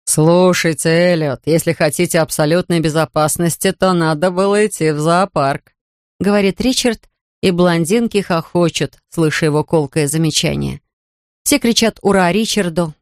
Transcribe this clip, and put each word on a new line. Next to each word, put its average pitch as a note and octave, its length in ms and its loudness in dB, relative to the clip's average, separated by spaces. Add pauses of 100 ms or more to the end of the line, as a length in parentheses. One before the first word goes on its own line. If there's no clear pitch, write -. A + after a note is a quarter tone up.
«Слушайте, E3+ 840 2
Эллиот, E3 580 0
если E3 260 0
хотите E3 480 0
абсолютной D#3+ 600 0
безопасности, D#3 920 0
то F#3+ 200 0
надо E3 380 0
было G3 340 0
идти D#3+ 280 -2
в D3 80 -4
зоопарк», D#3+ 720 -2 (480)
говорит G3 400 0
Ричард, A3+ 500 -2 (320)
и F#3 80 2
блондинки F3+ 720 0
хохочут, E3 760 -2 (120)
слыша D#3+ 360 0
его D3+ 180 0
колкое D3+ 420 -2
замечание. C#3+ 720 -2 (640)
Все - 160 0
кричат A3+ 440 0
«Ура!» F#3+ 280 2
Ричарду, F3 720 -2